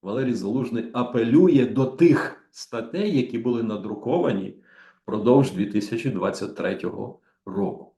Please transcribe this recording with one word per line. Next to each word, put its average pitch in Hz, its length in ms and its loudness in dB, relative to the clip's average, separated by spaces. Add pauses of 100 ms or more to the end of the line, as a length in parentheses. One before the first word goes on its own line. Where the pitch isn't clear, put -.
Валерій 120 320 -2
Залужний 110 580 -4
апелює 123 720 4
до 131 180 0
тих - 640 2
статей, 165 680 -4
які 120 220 0
були 117 240 -2
надруковані 104 920 -2 (480)
впродовж 123 500 4
дві 98 140 -2
тисячі 113 440 -4
двадцять 95 460 -4
третього - 640 -6 (280)
року. 95 520 -6